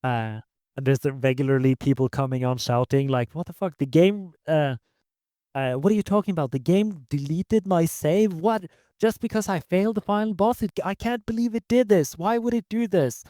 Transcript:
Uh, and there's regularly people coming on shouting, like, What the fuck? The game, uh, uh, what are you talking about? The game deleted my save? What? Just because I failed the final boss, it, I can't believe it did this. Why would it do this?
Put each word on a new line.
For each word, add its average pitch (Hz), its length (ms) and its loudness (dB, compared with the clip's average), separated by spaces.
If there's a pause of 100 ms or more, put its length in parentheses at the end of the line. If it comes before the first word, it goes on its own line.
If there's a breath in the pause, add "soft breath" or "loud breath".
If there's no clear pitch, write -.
Uh, 113 380 -4 (360)
and 135 100 -6
there's 135 180 2
regularly 135 680 2
people 135 340 0
coming 131 360 -2
on 127 140 0
shouting, 127 500 0
like, 127 260 -2
What 170 120 -8
the - 60 -18
fuck? 175 260 -6
The 143 80 -2
game, 180 460 2 (140)
uh, 147 300 0 (800)
uh, 135 200 -2
what 143 180 0
are 220 40 2
you 208 60 0
talking 202 300 0
about? 156 200 -2
The 139 60 -2
game 175 520 0
deleted 160 560 -2
my 180 180 2
save? 185 500 0
What? 196 300 -2 (360 soft breath)
Just 220 200 0
because 220 280 -4
I 190 120 -2
failed 202 360 0
the 208 40 0
final 208 340 -2
boss, 208 280 0
it, 202 100 -2 (120)
I 190 100 -4
can't 233 320 -6
believe 233 280 -2
it 226 140 -4
did 247 200 4
this. 185 280 4
Why 208 220 0
would 233 160 -2
it 233 140 -2
do 233 180 -2
this? 160 440 0